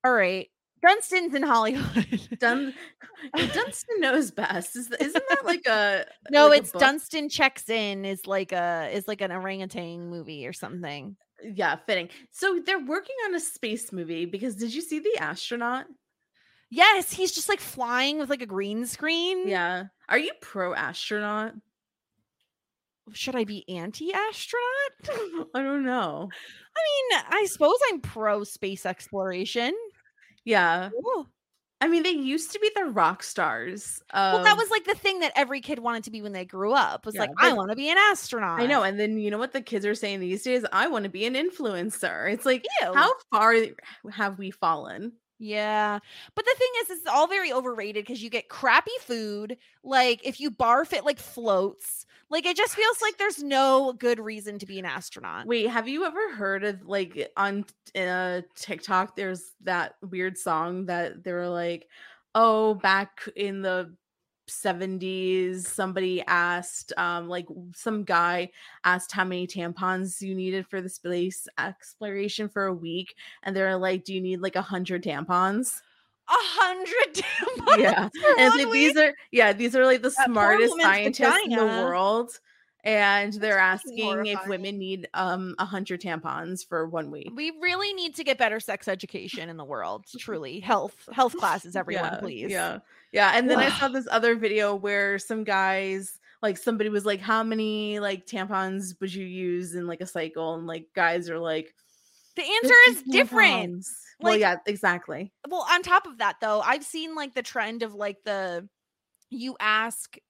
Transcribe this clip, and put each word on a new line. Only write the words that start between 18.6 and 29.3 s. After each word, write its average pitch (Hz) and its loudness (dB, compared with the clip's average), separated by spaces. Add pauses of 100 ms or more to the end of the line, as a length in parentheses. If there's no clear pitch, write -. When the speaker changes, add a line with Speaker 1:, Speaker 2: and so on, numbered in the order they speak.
Speaker 1:
screen. 339 -2
Speaker 2:
Yeah. 180 -2 (240)
Are 220 4
you 320 -2
pro 185 -4
astronaut? 208 -6 (1600)
Speaker 1:
Should 254 -6
I 226 0
be 208 -10
anti-astronaut? 415 -6
Speaker 2:
<laughs> - -16
I 262 -2
don't 277 -2
know. 190 -4 (480)
Speaker 1:
I 659 -2 (340)
mean, 294 0
I 403 2
suppose 330 4 (120)
I'm 339 -2
pro 208 -2
space 196 -8
exploration. 190 -4 (680)